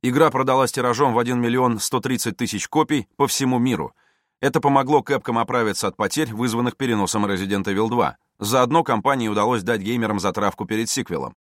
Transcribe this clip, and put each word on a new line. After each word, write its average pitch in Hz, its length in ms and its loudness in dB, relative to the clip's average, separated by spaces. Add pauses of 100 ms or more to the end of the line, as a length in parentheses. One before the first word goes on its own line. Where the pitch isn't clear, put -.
Игра 139 280 4
продалась 131 420 2
тиражом 123 420 0
в 117 60 2
один 123 220 0
миллион 120 380 2
сто - 200 -2
тридцать 120 380 -2
тысяч 107 320 -4
копий 151 480 0
по 139 100 2
всему 127 320 0
миру. 117 340 -2 (460)
Это 143 220 0
помогло 139 400 4
Capcom 120 400 -2
оправиться 110 460 -2
от 92 100 -6
потерь, 110 360 -2
вызванных 117 440 -2
переносом 107 480 0
Resident 98 400 -2
Evil 104 240 0
два. 113 280 0 (220)
Заодно 123 440 2
компании 120 440 0
удалось 107 360 0
дать 110 180 -2
геймерам 107 400 -2
затравку 101 440 -2
перед 110 240 -2
сиквелом. 73 540 -6